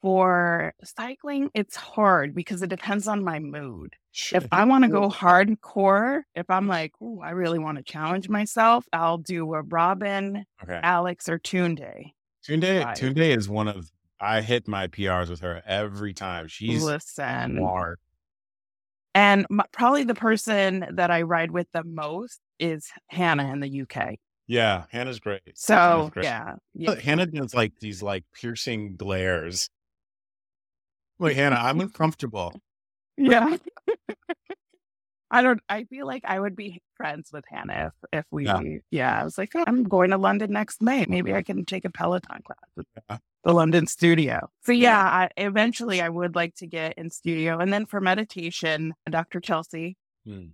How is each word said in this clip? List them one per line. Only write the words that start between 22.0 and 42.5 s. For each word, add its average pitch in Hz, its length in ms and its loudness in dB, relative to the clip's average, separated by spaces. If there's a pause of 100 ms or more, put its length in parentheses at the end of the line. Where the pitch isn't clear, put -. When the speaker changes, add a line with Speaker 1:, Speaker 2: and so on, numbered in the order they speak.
Speaker 1:
is 160 320 -6 (160)
Hannah 156 460 0
in 143 80 -6
the 139 80 -6
U 139 160 -8
K. - 340 -6 (280)
Speaker 2:
Yeah, 110 440 2
Hannah's 123 300 -6
great. 98 200 -6 (140)
Speaker 1:
So, - 200 2
Speaker 2:
Hannah's 170 340 6
great. - 160 -4
Speaker 1:
yeah, 113 300 -6 (180)
yeah. 180 220 -2
Speaker 2:
Hannah 156 300 0
does, 147 300 -6
like, 110 240 0
these, 101 240 -10
like, 98 300 -4
piercing 110 640 -8
glares. 92 720 -2 (1500)
Like, 156 180 2
"Hannah, 139 180 4
I'm 131 260 2
Speaker 1:
<laughs> - 0 -
Speaker 2:
uncomfortable." 117 720 -2 (640)
Speaker 1:
Yeah. 262 400 4 (320)
<laughs> - 1400 -12
I 247 100 6
don't, 247 260 4
I 214 180 -4
feel 269 200 -12
like 254 200 -8
I 190 140 -2
would 196 160 -4
be 175 260 -14 (140)
friends 156 380 -8
with 147 140 -14
Hannah - 460 -8 (180)
if, 156 80 -2
if 151 100 -8
we, 147 160 -4
Speaker 2:
Yeah. 98 140 2 (320)
Speaker 1:
yeah, 127 280 0
I - 40 -2
was 160 140 -8
like, 196 180 -6
"Oh, 339 100 0
I'm 247 180 2
going 185 280 4
to 196 60 2
London 202 340 2
next 208 300 -4
May. 240 260 2
Maybe 180 260 0
I 180 80 0
can 185 240 -6
take 190 200 -8
a 180 40 -4
Peloton 175 560 -4
class - 300 -18